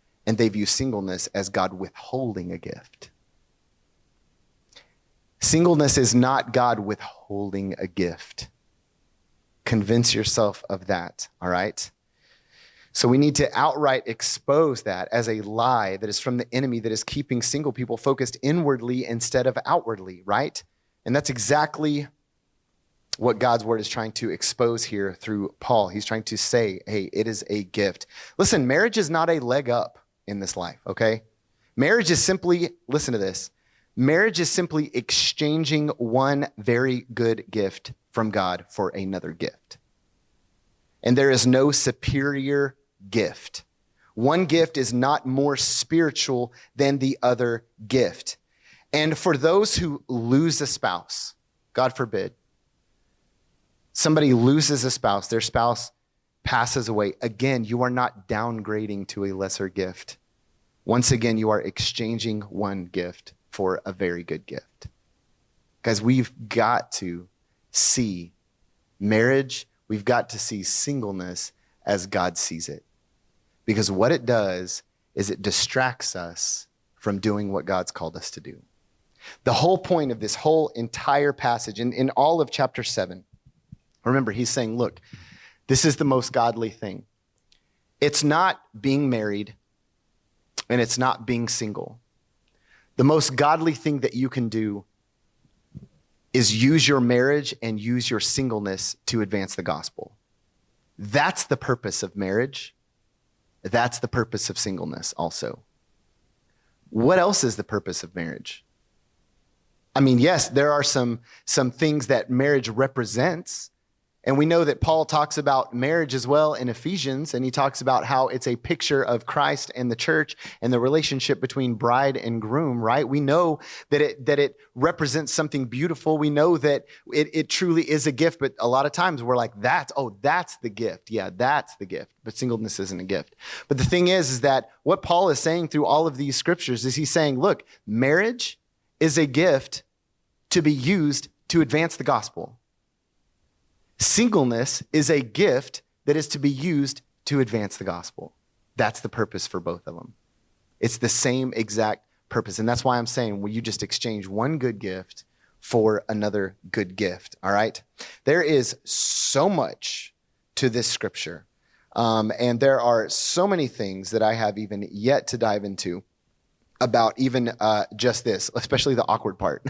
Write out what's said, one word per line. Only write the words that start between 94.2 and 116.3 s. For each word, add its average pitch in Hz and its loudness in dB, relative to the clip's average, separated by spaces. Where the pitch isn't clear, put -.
can 123 -2
do 104 -2
is 110 2
use 143 6
your 143 4
marriage 127 2
and 110 -4
use 120 -2
your 113 0
singleness 104 -4
to 117 -2
advance 98 -4
the 92 -8
gospel. - -8
That's 143 0
the 135 0
purpose - -4
of 95 -8
marriage. 104 -2
That's 117 0
the 120 -4
purpose 113 -4
of 95 -8
singleness 87 -6
also. - -6
What 135 4
else 190 2
is 117 0
the 104 -6
purpose - -6
of 85 -16
marriage? 82 -10
I 135 2
mean, 131 6
yes, 156 4
there 139 4
are 147 2
some, 120 0
some 127 2
things 151 0
that - 2
marriage 131 2
represents. 131 -2
And 135 4
we 151 6
know 170 4
that 143 0
Paul 160 2
talks 151 0
about 139 0
marriage 139 0
as 123 -2
well 151 4